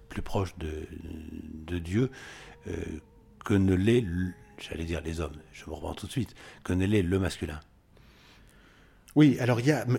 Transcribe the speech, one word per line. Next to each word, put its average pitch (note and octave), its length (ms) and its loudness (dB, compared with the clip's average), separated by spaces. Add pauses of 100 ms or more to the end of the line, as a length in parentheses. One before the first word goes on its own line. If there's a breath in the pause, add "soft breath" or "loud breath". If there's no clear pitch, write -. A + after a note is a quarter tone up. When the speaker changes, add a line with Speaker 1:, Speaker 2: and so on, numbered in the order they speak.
Speaker 1:
plus - 140 -8
proche G2 360 -2
de, D#2 280 -8 (680)
de D#2+ 240 -6
Dieu, G2 320 0 (560 loud breath)
euh, F2+ 100 -6 (680)
que G#2+ 100 2
ne F#2+ 200 6
l'est, G#2+ 240 6
l-, F2+ 360 0 (240)
j'allais D#2+ 260 -8
dire E2 180 -4
les E2 180 -6
hommes, D2 160 -6 (160)
je - 140 -20
me D#2 80 -10
reprends D#2+ 200 -8
tout - 120 -10
de - 60 -12
suite, - 220 -4 (300 loud breath)
que - 80 -2
ne F#2 140 2
l'est G#2 160 4
le F2+ 160 2
masculin. E2+ 420 -2 (1500 soft breath)
Speaker 2:
Oui, D3 260 8
alors A#2+ 200 2
il A#2+ 60 -2
y D3+ 60 6
a, A2+ 140 -2 (120)